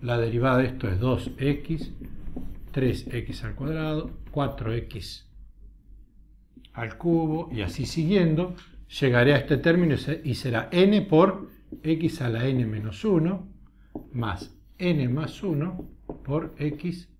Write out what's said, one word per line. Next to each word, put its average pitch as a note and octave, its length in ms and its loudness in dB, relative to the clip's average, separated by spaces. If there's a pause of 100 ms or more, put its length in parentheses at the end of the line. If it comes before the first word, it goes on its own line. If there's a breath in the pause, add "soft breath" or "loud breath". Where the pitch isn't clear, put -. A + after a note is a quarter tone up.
la A#2+ 140 0
derivada A#2 420 4
de C3 80 4
esto - 220 -4
es F#2 100 0
dos A#2+ 400 0
x, D3 540 -2 (800)
tres B2+ 380 0
x - 340 -8
al G#2+ 100 -6
cuadrado, D#3 640 -4 (120)
cuatro A#2+ 420 -2
x - 580 -8 (1400)
al A2+ 240 -8
cubo, E3 560 0
y A2+ 80 -4
así G2 240 -4
siguiendo, E3 720 2 (440 loud breath)
llegaré B2+ 340 6
a - 20 4
este C#3 220 2
término E3+ 360 4
y - 40 0
se-, D3 260 -4
y C3 120 0
será A#2 360 -2
n G3 300 6
por - 480 4 (320 loud breath)
x D#3+ 400 0
a B2 80 -2
la A#2 180 0
n B2+ 160 2
menos G#2+ 400 -6
uno F#3 420 2 (680 soft breath)
más G#2+ 440 -6 (220)
n D#3 300 2
más C#3 340 -4
uno E3+ 440 -4 (380)
por D3+ 340 -4
x D3+ 600 -6